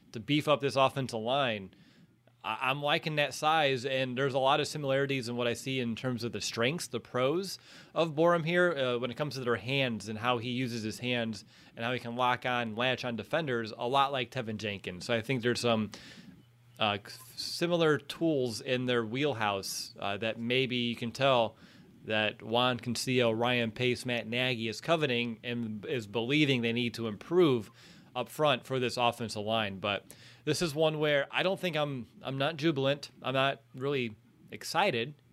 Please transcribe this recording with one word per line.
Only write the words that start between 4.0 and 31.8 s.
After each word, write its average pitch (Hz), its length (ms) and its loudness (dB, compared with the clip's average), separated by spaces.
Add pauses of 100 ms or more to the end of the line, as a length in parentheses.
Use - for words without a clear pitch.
there's 135 160 2
a 139 60 2
lot 135 220 4
of 143 60 0
similarities 135 640 0
in 120 80 -4
what 120 100 0
I 117 60 2
see 131 280 -2
in 117 140 0
terms 117 300 -4
of 110 80 -2
the 101 80 -6
strengths, 127 460 0
the 113 140 -6
pros 151 580 -2 (360)
of 160 200 0
Borom 170 320 4
here, 175 280 4
uh, 127 240 0
when 123 120 -4
it 117 80 -10
comes 147 160 -2
to 135 60 -6
their 120 160 2
hands 117 520 0
and 107 100 -6
how 123 200 0
he 117 100 -6
uses 120 340 -2
his 107 160 -4
hands 117 460 -2 (320)
and 117 80 -6
how 123 80 0
he 123 60 -2
can 120 180 -8
lock 123 300 2
on, 120 300 0
latch 123 280 0
on 120 120 -4
defenders, 117 600 -2
a 120 100 -4
lot 135 240 4
like 127 200 -2
Tevin 113 260 -4
Jenkins. 98 480 -6
So 120 80 -2
I 113 80 2
think 123 220 -2
there's 120 180 2
some, 110 300 2 (880)
uh, 104 180 2 (400)
similar 165 600 2
tools 135 640 -2
in 127 240 0
their 123 180 2
wheelhouse, 113 960 -2
uh, 101 160 -2
that 110 240 -4
maybe 123 360 0
you 120 200 -2
can 117 160 -6
tell 127 440 2 (500)
that 107 360 0
Juan 120 360 2
Cantillo, 120 580 2
Ryan 117 340 2
Pace, 123 360 -2
Matt 117 200 -4
Nagy 120 420 -2
is 104 120 -6
coveting 123 640 0
and 117 420 -4
is 120 200 -2
believing 123 560 2
they 117 100 0
need 120 220 -2
to 113 140 -4
improve 131 640 2 (440)
up 123 140 -4
front 143 360 2
for 131 140 -4
this 120 180 -2
offensive 117 460 0
line. 104 360 0
But 101 260 -2 (400)
this 151 180 0
is 151 120 0
one 156 240 2
where 147 320 2
I 127 120 0
don't 185 180 0
think 170 160 -2
I'm, 143 300 -2 (160)